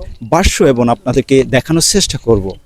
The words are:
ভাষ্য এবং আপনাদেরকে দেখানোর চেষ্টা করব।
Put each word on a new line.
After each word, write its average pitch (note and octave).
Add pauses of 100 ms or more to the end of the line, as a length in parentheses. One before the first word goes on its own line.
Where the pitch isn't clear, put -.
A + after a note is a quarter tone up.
(300)
ভাষ্য F3+
এবং A#2+
আপনাদেরকে B2+
দেখানোর D#3
চেষ্টা -
করব। G2 (140)